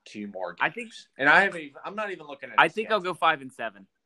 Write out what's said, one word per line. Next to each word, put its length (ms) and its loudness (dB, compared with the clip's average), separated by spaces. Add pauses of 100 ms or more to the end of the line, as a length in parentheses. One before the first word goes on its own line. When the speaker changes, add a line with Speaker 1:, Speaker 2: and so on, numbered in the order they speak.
Speaker 1:
two 220 -10
more 260 -8
games. 80 -14
Speaker 2:
I 80 2
think 240 -14 (240)
Speaker 1:
and 100 2
I 140 8
haven't 220 0
even, 200 -16
I'm 140 -12
not 160 -6
even 140 -14
looking 240 -14
at 100 4
Speaker 2:
I 40 10
Speaker 1:
his 100 0
Speaker 2:
think 160 -4
I'll 100 2
Speaker 1:
schedule. 140 -4
Speaker 2:
go 40 -16
five 220 2
and 100 -14
seven, 360 -8 (200)